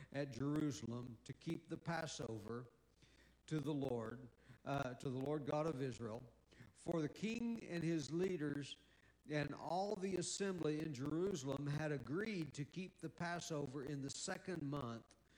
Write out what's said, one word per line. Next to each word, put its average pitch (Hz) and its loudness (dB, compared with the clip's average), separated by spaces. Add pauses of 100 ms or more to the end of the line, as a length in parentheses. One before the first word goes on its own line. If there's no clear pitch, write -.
(140)
at 139 0
Jerusalem 127 0
to - -6
keep - -6
the 165 -4
Passover 123 -4 (800)
to 156 0
the 143 0
Lord, 123 0 (480)
uh, 139 2
to 143 -2
the 127 2
Lord 147 2
God 151 4
of 139 0
Israel. 117 -2 (600)
For 170 4
the 151 4
king 226 -2
and 170 2
his 160 4
leaders 151 2 (540)
and 147 2 (160)
all 196 2
the 190 2
assembly 170 2
in 156 -2
Jerusalem 143 2 (120)
had 156 2
agreed 151 0
to 143 -2
keep - -8
the 160 -4
Passover 151 0
in 139 -2
the 135 -2
second 180 -2
month, 135 0 (360)